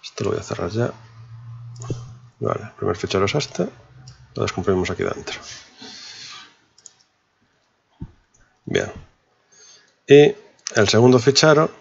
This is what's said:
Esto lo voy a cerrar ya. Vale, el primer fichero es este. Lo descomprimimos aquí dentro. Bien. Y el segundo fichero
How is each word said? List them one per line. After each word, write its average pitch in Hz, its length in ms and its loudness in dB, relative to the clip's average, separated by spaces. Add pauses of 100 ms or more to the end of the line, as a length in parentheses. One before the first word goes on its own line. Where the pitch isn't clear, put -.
Esto - 220 -10
lo 101 60 -4
voy - 80 -4
a - 40 -8
cerrar - 280 -8
ya. 117 220 -2 (1500)
Vale, - 260 -4
el - 80 -16
primer 87 240 -4
fichero 95 280 -2
es - 100 -4
este. 165 320 -4 (680)
Lo - 80 -4
descomprimimos 92 480 -2
aquí 92 120 -6
dentro. - 380 -8 (3250)
Bien. - 260 -4 (1120)
Y 143 280 8 (400)
el 104 140 4
segundo 123 300 6
fichero 151 520 4 (100)